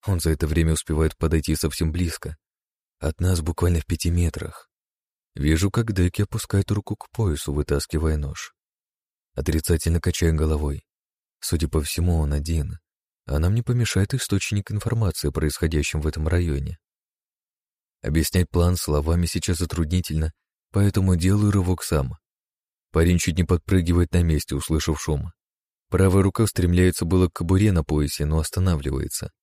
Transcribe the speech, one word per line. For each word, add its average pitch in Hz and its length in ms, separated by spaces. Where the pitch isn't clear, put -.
Он 92 160
за 85 80
это 78 180
время 80 260
успевает 78 440
подойти 78 400
совсем 78 340
близко. 82 460
От 76 200
нас 87 220
буквально 85 400
в - 40
пяти 85 240
метрах. - 600
Вижу, 80 340
как 113 220
Деки 90 300
опускает - 500
руку 104 240
к - 160
поясу, 82 400
вытаскивая 76 640
нож. 71 380
Отрицательно 82 680
качаю 85 340
головой. 76 520
Судя 80 260
по 78 140
всему, 82 380
он 73 120
один. 73 480
А 69 120
нам 87 160
не 117 80
помешает 117 520
источник 101 580
информации 104 560
о - 60
происходящем 78 680
в 76 80
этом 78 220
районе. 78 500
Объяснять 82 480
план 87 280
словами 80 480
сейчас 85 320
затруднительно, 80 760
поэтому 95 460
делаю 101 340
рывок 92 320
сам. 69 300
Парень 87 260
чуть 82 200
не 92 60
подпрыгивает 87 720
на 87 100
месте, 78 320
услышав 76 460
шум. - 320
Правая 95 320
рука 98 200
устремляется 90 600
было 90 240
к - 60
кобуре 95 400
на 82 100
поясе, 76 400
но 78 160
останавливается. 76 1040